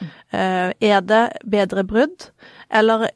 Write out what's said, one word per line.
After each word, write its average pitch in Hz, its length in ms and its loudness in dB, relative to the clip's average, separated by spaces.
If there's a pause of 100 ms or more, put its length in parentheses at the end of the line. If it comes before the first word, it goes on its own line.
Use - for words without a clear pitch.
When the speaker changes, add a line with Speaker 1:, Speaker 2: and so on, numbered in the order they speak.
Speaker 1:
Mm. 170 80 -12 (240)
Speaker 2:
Eh, 185 480 -2
er 208 200 4
det 220 320 2 (160)
bedre 196 360 0
brudd, 240 460 -2 (400)
eller 220 460 2